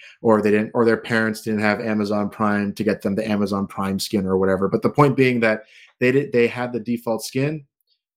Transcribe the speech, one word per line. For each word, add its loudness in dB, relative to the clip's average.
or 4
they 2
didn't, 2
or 2
their 4
parents -2
didn't -4
have 0
Amazon -2
Prime 0
to -6
get -2
them -2
the -2
Amazon 0
Prime -4
skin -2
or 2
whatever. 2
But -2
the 0
point 2
being 2
that 0
they 2
did, 0
they 4
had -8
the -6
default -6
skin, -4